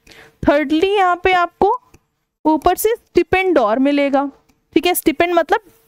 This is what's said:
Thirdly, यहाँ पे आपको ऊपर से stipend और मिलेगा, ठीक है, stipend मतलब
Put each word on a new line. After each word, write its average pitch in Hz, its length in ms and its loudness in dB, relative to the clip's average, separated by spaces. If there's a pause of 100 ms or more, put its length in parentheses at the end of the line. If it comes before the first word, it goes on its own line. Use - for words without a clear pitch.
(440)
Thirdly, 311 520 0
यहाँ 359 280 0
पे 370 100 0
आपको 370 440 -2 (680)
ऊपर 311 320 0
से 440 180 -2
stipend 370 640 0
और 226 200 0
मिलेगा, 277 500 0 (460)
ठीक 320 100 0
है, 349 100 0
stipend 339 380 -2
मतलब 349 360 -2 (180)